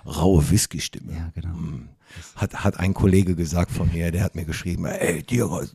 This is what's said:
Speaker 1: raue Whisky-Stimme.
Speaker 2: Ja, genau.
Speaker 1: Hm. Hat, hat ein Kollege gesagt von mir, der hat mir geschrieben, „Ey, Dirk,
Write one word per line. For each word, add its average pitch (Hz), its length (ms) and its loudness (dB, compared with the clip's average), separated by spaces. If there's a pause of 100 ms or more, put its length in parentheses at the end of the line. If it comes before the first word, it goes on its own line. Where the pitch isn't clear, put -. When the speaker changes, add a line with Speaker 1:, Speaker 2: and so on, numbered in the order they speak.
Speaker 1:
raue 80 440 4
Whisky-Stimme. - 640 -2
Speaker 2:
Ja, 82 220 -8
genau. 85 220 -8
Speaker 1:
Hm. 76 320 -8 (460)
Hat, - 300 -4
hat 101 140 0
ein 95 160 2
Kollege 92 400 4
gesagt 87 360 0
von 85 220 0
mir, 85 200 -2
der 90 120 0
hat - 100 -4
mir 82 100 -6
geschrieben, 82 420 -4
„Ey, - 360 -2
Dirk, 87 520 -2